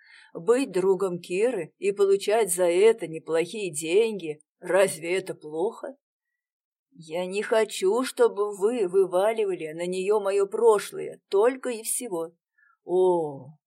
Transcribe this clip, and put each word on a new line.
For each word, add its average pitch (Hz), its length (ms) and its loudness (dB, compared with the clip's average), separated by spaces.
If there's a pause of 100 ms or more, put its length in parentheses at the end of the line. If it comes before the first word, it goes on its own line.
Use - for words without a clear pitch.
(340)
Быть 220 380 0
другом 180 480 0
Киры 185 580 -4
и 196 140 -2
получать 196 600 0
за 180 140 0
это 185 420 4
неплохие 165 640 -6
деньги, 165 680 -2 (180)
разве 180 580 4
это 185 180 -6
плохо?" 175 600 -6 (960)
"Я 165 320 -8
не 196 160 -4
хочу, 220 640 0
чтобы 208 520 0
вы 208 320 0
вываливали 185 840 0
на 170 140 -6
неё 190 320 -2
моё 196 260 0
прошлое, 202 840 0
только 254 400 2
и 220 140 -6
всего". 175 500 -6 (500)
"О, 160 720 0 (120)